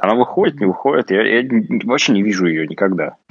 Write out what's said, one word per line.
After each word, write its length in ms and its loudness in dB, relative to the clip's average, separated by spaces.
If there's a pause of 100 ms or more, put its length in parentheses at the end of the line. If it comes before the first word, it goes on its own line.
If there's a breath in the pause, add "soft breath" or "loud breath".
Она 140 2
выходит, 460 0
не 60 0
выходит, 440 0
я, 120 2
я 200 2
н-, 420 -2
вообще 280 0
не 100 4
вижу 240 0
ее 200 0
никогда. 500 -2 (140)